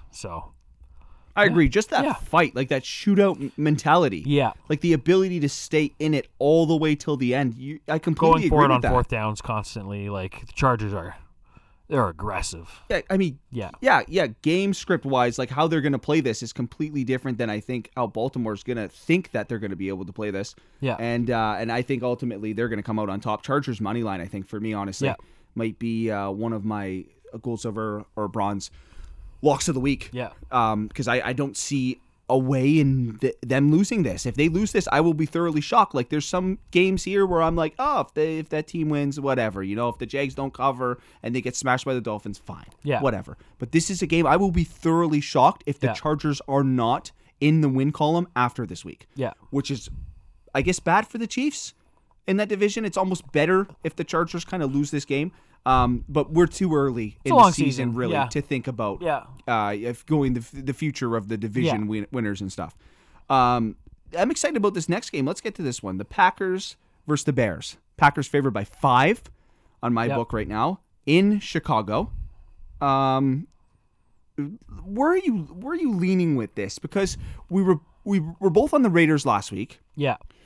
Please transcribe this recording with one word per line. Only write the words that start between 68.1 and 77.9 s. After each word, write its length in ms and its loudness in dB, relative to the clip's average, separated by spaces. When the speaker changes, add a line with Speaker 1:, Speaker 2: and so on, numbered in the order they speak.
Speaker 2:
favored 240 2
by 120 -4
five 600 2
on 120 -2
my 120 0
Speaker 1:
Yep. 120 -2
Speaker 2:
book 160 -4
right 140 -4
now 340 -2
in 320 4
Chicago. 720 -2
Um, 680 2
where 280 0
are 60 2
you, 220 0
where 220 -10
are 40 -4
you 160 0
leaning 420 2
with 200 -4
this? 220 -6
Because 400 -2
we 140 2
were, 160 4